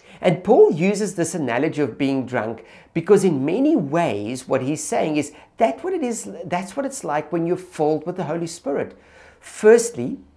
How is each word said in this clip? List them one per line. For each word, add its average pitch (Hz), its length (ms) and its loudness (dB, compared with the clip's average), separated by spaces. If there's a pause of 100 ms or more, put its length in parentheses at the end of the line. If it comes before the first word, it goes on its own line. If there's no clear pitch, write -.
(200)
And - 220 0
Paul 311 300 8
uses 196 420 0
this 170 200 -2
analogy 143 460 -2
of 135 160 -2
being 135 300 0
drunk 113 380 -4 (280)
because 190 300 4
in 147 220 2
many 269 320 2
ways 131 720 -2
what 127 140 0
he's 147 200 -4
saying 175 340 -2
is 147 160 -2 (260)
that 233 260 0
what 370 80 -4
it 339 100 -2
is, 226 260 -6 (160)
that's 180 320 -6
what 277 100 -4
it's 269 180 -10
like 151 260 -4
when 170 160 -2
you're 175 100 0
filled 156 500 -2
with 175 100 -8
the 180 80 -4
Holy 165 220 -4
Spirit. - 520 -6 (420)
Firstly, 214 800 2 (180)